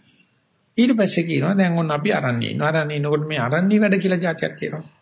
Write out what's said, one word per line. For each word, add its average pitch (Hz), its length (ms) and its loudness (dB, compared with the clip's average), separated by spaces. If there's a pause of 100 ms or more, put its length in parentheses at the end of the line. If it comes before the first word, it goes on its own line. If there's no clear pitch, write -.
(760)
ඊට 254 160 4
පස්සේ 196 300 0
කියනවා 160 320 0
දැන් 180 200 2
ඔන්න 160 160 0
අපි 147 200 -2
අරණ්‍යේ 120 400 -2
ඉන්නවා. 147 200 -2
අරණ්‍යේ 151 280 -2
ඉන්නකොට 151 260 0
මේ 156 140 -4
අරණ්‍ය 170 380 2
වැඩ 202 200 4
කියලා 185 240 0
ජාතියක් 160 340 -4
තියෙනවා. - 300 -8 (160)